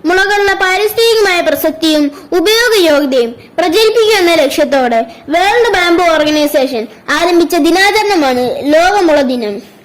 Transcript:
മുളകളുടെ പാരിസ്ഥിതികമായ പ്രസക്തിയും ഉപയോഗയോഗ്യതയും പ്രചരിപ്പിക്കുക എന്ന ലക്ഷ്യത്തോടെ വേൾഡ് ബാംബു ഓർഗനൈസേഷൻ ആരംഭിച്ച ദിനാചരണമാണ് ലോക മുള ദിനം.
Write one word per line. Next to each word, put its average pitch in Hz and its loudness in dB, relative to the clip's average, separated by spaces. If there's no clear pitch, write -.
മുളകളുടെ 392 0
പാരിസ്ഥിതികമായ 403 0
പ്രസക്തിയും 302 -2
ഉപയോഗയോഗ്യതയും 330 2
പ്രചരിപ്പിക്കുക 427 0
എന്ന 339 2
ലക്ഷ്യത്തോടെ 269 0
വേൾഡ് 415 0
ബാംബു 349 0
ഓർഗനൈസേഷൻ 294 0
ആരംഭിച്ച 339 0
ദിനാചരണമാണ് 330 0
ലോക 370 2
മുള 311 2
ദിനം. 240 -4